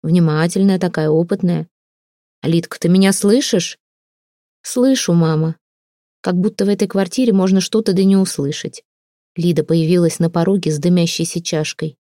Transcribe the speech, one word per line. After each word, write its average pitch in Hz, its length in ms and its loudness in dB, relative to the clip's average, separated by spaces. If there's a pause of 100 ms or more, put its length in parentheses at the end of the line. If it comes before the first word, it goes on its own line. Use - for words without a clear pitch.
Внимательная 170 760 2
такая, 160 300 -2
опытная. 170 580 -2 (720)
Лидка, 165 380 -2
ты 170 80 -2
меня 190 240 4
слышишь?" 202 680 0 (840)
"Слышу, 254 500 0
мама". 160 440 0 (640)
Как 180 120 -2
будто 196 300 -2
в 196 40 0
этой 202 200 0
квартире 196 440 0
можно 190 280 4
что-то 220 320 -2
да 190 100 2
не 196 140 4
услышать. - 680 -4 (540)
Лида 165 260 0
появилась 165 560 0
на 165 100 0
пороге 170 440 0
с 151 60 -4
дымящейся 170 600 0
чашкой. 156 560 -6 (120)